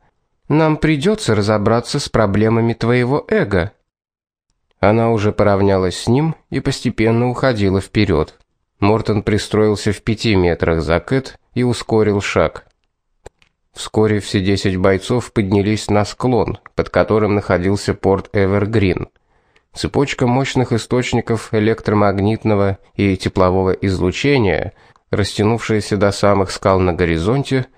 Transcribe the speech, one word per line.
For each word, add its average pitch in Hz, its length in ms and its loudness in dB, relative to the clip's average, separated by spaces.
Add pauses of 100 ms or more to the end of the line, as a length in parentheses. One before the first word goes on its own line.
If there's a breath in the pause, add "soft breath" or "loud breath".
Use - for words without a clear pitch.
(480)
«нам 156 300 2
придётся 156 560 0
разобраться 107 640 0
с - 100 -6
проблемами 110 640 2
твоего 123 560 -2
эго». 101 440 0 (1080)
Она 113 300 2
уже 104 220 0
поравнялась 98 640 0
с - 100 -6
ним 147 260 0 (140)
и 151 120 -6
постепенно 120 680 0
уходила 104 520 0
вперёд. 95 580 0 (420)
Мортон 104 420 2
пристроился 104 720 0
в - 100 -8
пяти 110 320 -2
метрах 85 460 2
за 80 180 0
Кэт - 400 -4 (160)
и 120 80 -2
ускорил 110 580 0
шаг. - 460 -2 (1080)
Вскоре 107 480 0
все 104 200 -2
десять 95 360 0
бойцов 95 560 0
поднялись 101 560 0
на 104 160 2
склон, 113 540 -2 (160)
под - 160 -4
которым 104 440 2
находился 98 600 0
порт 95 400 0
Эвергрин. 101 760 0 (640)
Цепочка - 540 -2
мощных 127 460 0
источников 120 800 -2
электромагнитного 104 1200 0 (160 soft breath)
и 98 220 0
теплового 92 540 0
излучения, 95 1040 0 (360 soft breath)
растянувшаяся 107 840 -2
до 98 160 2
самых 98 380 0
скал 95 300 0
на 92 120 2
горизонте, 90 720 -2 (100)